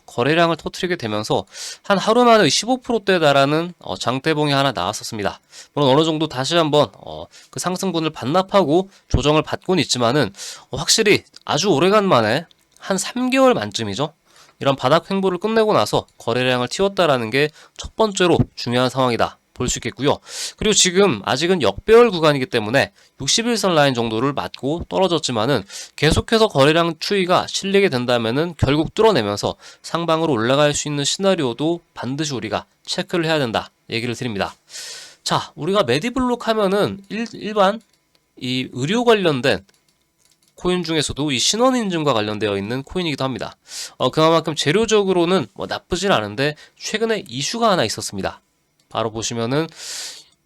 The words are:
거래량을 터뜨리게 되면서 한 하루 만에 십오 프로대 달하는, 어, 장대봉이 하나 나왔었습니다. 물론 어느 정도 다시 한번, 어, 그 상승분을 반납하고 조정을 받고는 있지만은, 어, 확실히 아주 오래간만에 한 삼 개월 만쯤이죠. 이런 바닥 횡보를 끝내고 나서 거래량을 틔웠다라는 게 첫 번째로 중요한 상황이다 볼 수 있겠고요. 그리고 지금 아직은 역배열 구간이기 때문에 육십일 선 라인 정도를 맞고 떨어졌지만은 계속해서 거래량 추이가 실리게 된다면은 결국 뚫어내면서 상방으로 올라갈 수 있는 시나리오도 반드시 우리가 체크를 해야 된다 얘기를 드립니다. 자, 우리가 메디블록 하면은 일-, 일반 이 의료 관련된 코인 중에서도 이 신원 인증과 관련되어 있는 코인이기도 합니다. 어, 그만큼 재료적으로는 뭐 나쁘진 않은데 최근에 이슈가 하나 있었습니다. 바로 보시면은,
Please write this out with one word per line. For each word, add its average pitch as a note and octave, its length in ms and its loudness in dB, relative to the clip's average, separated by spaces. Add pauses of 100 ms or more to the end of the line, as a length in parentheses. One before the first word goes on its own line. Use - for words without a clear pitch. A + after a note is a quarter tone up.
거래량을 E3 520 0
터뜨리게 F3+ 400 -6
되면서 G#2+ 480 -2 (380)
한 G3+ 140 0
하루 A3 280 2
만에 A3 240 6
십오 B3 320 -2
프로대 G3+ 380 0
달하는, D3+ 600 2
어, - 160 -8
장대봉이 D3 560 -2
하나 C#3 220 0
나왔었습니다. G2 680 -6 (340)
물론 C#3+ 180 2
어느 C#3+ 120 6
정도 D#3+ 240 -2
다시 C3+ 300 -4
한번, D3 380 2
어, D#2 320 -14 (220)
그 - 120 -12
상승분을 F3 480 -4
반납하고 F#3 800 0 (180)
조정을 D3 360 2
받고는 F3 400 -2
있지만은, A#2+ 500 0 (360)
어, - 60 -10
확실히 F#3 480 2 (220)
아주 G3+ 240 0
오래간만에 E3+ 760 4 (320)
한 - 200 -4
삼 B3+ 320 -4
개월 C4 240 6
만쯤이죠. A2 600 -4 (460)
이런 C3+ 160 0
바닥 C#3+ 340 0
횡보를 F#3+ 300 -2
끝내고 A3 340 2
나서 A#2+ 320 0 (140)
거래량을 B2 480 0
틔웠다라는 D#3+ 640 0
게 C#3+ 180 0 (280)
첫 - 180 -16
번째로 G3 420 2 (160)
중요한 B2 380 -2
상황이다 A#2 480 -2 (160)
볼 B2+ 120 -4
수 - 120 -4
있겠고요. B2 400 -2 (360)
그리고 G#3 180 0
지금 F3+ 520 2
아직은 D#3 380 0
역배열 A3 480 4
구간이기 D3+ 340 2
때문에 A2+ 460 0 (280)
육십일 A3+ 380 -2
선 G3 160 0
라인 C#3+ 220 4
정도를 A#2 380 -2
맞고 C#3+ 540 -6
떨어졌지만은 C#3+ 760 0 (320)
계속해서 A3 520 2
거래량 D#3+ 520 4
추이가 F3 480 0
실리게 G3 420 0
된다면은 B2 680 0
결국 D3+ 360 0
뚫어내면서 A#2 640 2 (260)
상방으로 E3 500 -2
올라갈 C#3 440 2
수 - 120 -6
있는 C#3+ 180 -4
시나리오도 E3 760 0 (140)
반드시 C#3 400 -6
우리가 G#2 300 -4 (200)
체크를 F3+ 400 -4
해야 D#3+ 140 2
된다 G#2+ 320 -2 (180)
얘기를 A2+ 240 -4
드립니다. G#2 400 -4 (720)
자, - 320 -2
우리가 F#3+ 280 0
메디블록 A#3+ 640 -2
하면은 G3 600 0
일-, A3 240 -6
일반 G#3 480 0 (560)
이 B2+ 360 -4
의료 F#3 320 -2
관련된 D3+ 600 2 (880)
코인 F3+ 280 -2
중에서도 D#3 480 -2
이 B2 80 0
신원 B3+ 360 2
인증과 E3+ 380 0
관련되어 G#2 420 -2
있는 A2 280 -4
코인이기도 D#3+ 400 -6
합니다. A#2 320 -6 (420)
어, B2+ 140 0
그만큼 D#3+ 440 2
재료적으로는 F#3+ 1000 2
뭐 F2+ 100 -8
나쁘진 F3+ 460 -4
않은데 B2+ 440 -2 (220)
최근에 G#3+ 500 -4
이슈가 G#3 440 -2
하나 E3+ 120 2
있었습니다. G2 580 -6 (460)
바로 A2+ 220 -4
보시면은, A#2 580 -4 (800)